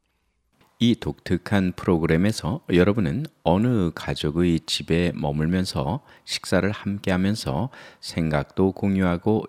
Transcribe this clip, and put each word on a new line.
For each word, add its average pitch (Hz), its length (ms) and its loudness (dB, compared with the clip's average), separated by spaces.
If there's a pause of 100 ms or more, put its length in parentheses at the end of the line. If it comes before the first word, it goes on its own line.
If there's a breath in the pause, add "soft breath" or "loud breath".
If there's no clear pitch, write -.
(800)
이 117 160 4
독특한 90 800 -2
프로그램에서 85 840 0 (100)
여러분은 95 540 2 (180)
어느 98 520 2
가족의 80 720 0
집에 85 480 0
머물면서 78 880 -2 (240 soft breath)
식사를 95 440 0
함께하면서 98 1000 -2 (300 loud breath)
생각도 80 720 -2
공유하고 95 760 0